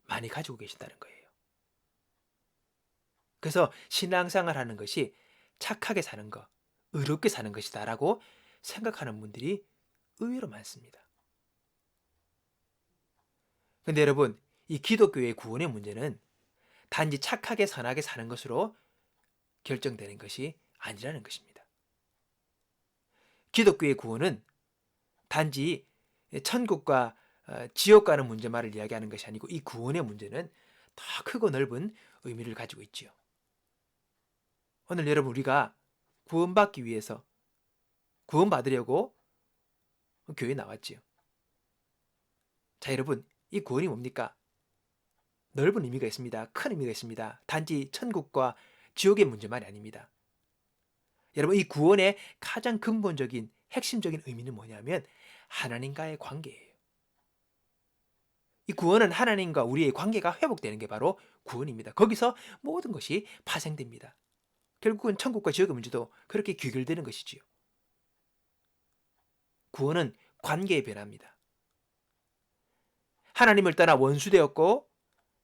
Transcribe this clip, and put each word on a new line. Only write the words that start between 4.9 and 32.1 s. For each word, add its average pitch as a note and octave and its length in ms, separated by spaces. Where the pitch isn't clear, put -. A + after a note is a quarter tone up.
착하게 G#3+ 460
사는 G#2 260
것, - 180
의롭게 D3 360
사는 A2 240
것이다라고 A2+ 720
생각하는 D3+ 580
분들이 B2 460
의외로 A#3+ 280
많습니다. - 520
근데 D3+ 180
여러분, C#3 380
이 D#3 100
기독교의 G3 560
구원의 B2 360
문제는 A2 520
단지 D#3 300
착하게 - 460
선하게 C3+ 380
사는 A2+ 240
것으로 B2 500
결정되는 G#2+ 540
것이 B2+ 400
아니라는 A2+ 440
것입니다. - 420
기독교의 F3 440
구원은 A#2+ 460
단지 D3+ 580
천국과, D3+ 720
어, A#2+ 260
지옥 G#3 320
가는 C#3+ 200
문제만을 A2+ 500
이야기하는 G#2+ 340
것이 G#2 180
아니고 A2 220
이 E3 100
구원의 C3+ 440
문제는 G#2+ 460
더 - 80
크고 A#3 240
넓은 C3+ 440